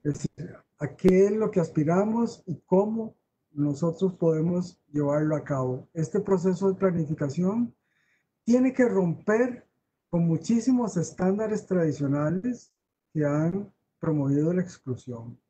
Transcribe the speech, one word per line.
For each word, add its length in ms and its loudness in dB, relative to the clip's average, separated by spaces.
Es 100 -2
decir, 400 -10
a 160 -6
qué 300 4
es 80 0
lo 180 -2
que 100 0
aspiramos 840 -2
y 200 -8
cómo 500 -2
nosotros 640 -2
podemos 680 -2
llevarlo 420 0
a 100 -4
cabo. 500 -4
Este 260 -2
proceso 480 0
de 100 0
planificación 960 0
tiene 300 4
que 120 4
romper 800 0
con 160 2
muchísimos 680 2
estándares 720 -2
tradicionales 1040 0
que 120 0
han 480 0
promovido 540 0
la 100 0
exclusión. 880 -10